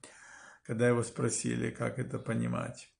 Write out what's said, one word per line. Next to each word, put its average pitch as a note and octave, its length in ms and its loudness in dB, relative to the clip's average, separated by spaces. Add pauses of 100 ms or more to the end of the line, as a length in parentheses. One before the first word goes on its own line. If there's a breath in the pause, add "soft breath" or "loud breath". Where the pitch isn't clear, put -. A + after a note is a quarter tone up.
(640 loud breath)
когда A#2 240 2
его A#2+ 160 6
спросили, A#2+ 680 0
как A#2+ 260 -4
это B2 220 -4
понимать. A#2 720 -2 (100)